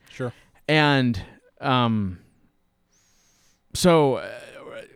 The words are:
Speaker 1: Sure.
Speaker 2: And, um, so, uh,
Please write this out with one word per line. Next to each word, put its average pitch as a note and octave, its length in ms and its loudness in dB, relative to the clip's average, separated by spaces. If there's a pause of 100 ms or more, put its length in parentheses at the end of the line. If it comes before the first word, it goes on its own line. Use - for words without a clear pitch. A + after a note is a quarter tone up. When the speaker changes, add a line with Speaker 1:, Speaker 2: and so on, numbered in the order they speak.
(120)
Speaker 1:
Sure. B2 200 -8 (360)
Speaker 2:
And, C#3 520 2 (420)
um, A2+ 580 0 (1500)
so, D#3 440 4
uh, F2 140 -10 (640)